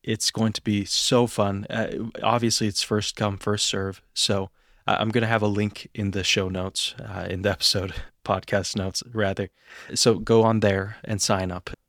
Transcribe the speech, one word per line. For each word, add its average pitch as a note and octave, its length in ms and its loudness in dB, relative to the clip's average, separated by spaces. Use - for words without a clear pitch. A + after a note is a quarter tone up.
It's - 280 -2
going A2 220 0
to - 100 -10
be G#2 220 2
so B2 420 2
fun. G2+ 440 0
Uh, A2+ 400 -4
obviously, A2+ 440 2
it's - 160 -2
first - 340 -2
come, G2+ 220 -2
first G#2+ 280 -2
serve, G2 360 -4
so, G2 380 0
uh, G2+ 120 4
I'm A2 120 0
gonna A2+ 160 2
have A2+ 160 2
a G#2 60 2
link G#2 460 -2
in G2+ 160 -2
the F#2+ 140 -4
show F#2+ 240 2
notes, F#2 500 -4
uh, F#2 320 -8
in F#2+ 120 -4
the G2+ 80 4
episode, F#2+ 440 0
<laughs> - 140 -20
podcast F#2+ 520 -2
notes, F#2+ 260 -4
rather. G2+ 360 -2
So A2 240 4
go A2+ 240 6
on A2+ 180 6
there G2+ 420 2
and G#2+ 200 -4
sign F#2 280 0
up. F2+ 200 -10